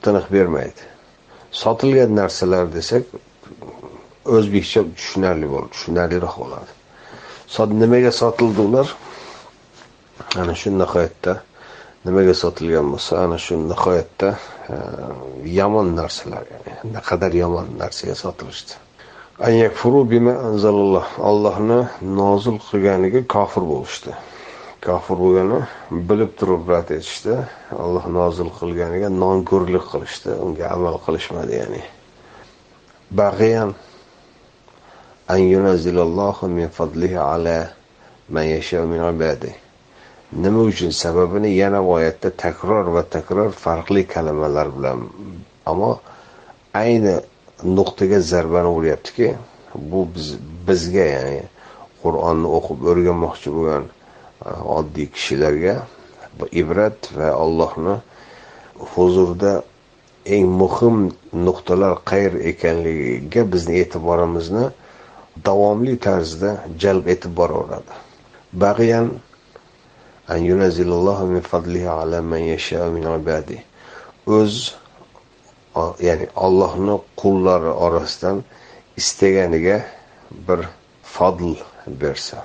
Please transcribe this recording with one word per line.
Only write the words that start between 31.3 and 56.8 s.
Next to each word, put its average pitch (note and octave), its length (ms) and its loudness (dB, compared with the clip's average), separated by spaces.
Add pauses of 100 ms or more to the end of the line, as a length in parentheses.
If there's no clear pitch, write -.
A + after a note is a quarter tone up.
ya'ni. A1 280 -6 (1300)
Bag'iyan G#2 600 2 (1600)
"An F#2 120 4 (120)
yunazzilallohu F2+ 960 2
min E2+ 200 -2
fadlihi E2+ 500 -4
ala E2 400 0 (720)
man D#2 160 -2
yasha D#2+ 400 -2
min E2 160 -2
ibadihi." D#2+ 540 -2 (760)
Nima G2 320 0
uchun? F2+ 300 0
Sababini F2+ 640 0
yana G2 260 2
oyatda E2+ 500 0
takror F2+ 540 -2
va E2+ 180 0
takror F#2+ 480 -2
farqli E2+ 560 0
kalimalar D2+ 640 -2
bilan, C2 300 -4 (680)
ammo A#2+ 260 0 (840)
ayni A2 420 2 (480)
nuqtaga F#2+ 580 2
zarbani E2+ 480 2
uryaptiki, E2 600 0 (420)
bu D#2 340 -6
biz, E2 220 -8 (340)
bizga, F2+ 440 2
ya'ni C#2 360 -2 (560)
Qur'onni E2 500 0
o'qib D2+ 380 -2
o'rganmoqchi F2 640 0
bo'lgan, D#2 340 -2 (540)
e, - 120 -14 (160)
oddiy D2 440 -4
kishilarga D#2 680 0 (580)
bu - 180 -10
ibrat F2 480 0 (120)